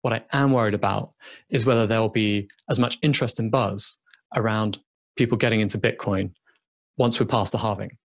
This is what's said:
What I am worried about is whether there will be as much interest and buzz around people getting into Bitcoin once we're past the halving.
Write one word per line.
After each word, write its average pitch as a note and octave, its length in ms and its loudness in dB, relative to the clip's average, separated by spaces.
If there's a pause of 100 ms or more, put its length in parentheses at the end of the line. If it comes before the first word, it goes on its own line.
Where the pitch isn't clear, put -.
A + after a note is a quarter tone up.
What A#2 100 0
I A#2 80 -4 (100)
am C#3 200 2
worried A2 240 2
about G2+ 380 -2 (360)
is A2+ 160 0
whether A2+ 220 4
there A2+ 120 2
will A2 100 2
be G#2 380 0 (220)
as - 80 0
much A#2+ 240 -2
interest - 380 0
and A2+ 120 -2
buzz G2+ 460 -2 (380)
around G#2+ 420 0 (400)
people A#2 220 2
getting A2+ 200 2
into G#2 200 -2
Bitcoin G2 520 -2 (680)
once A#2+ 220 2
we're A#2+ 60 2
past G#2+ 260 0
the - 60 -2
halving. G#2 480 -6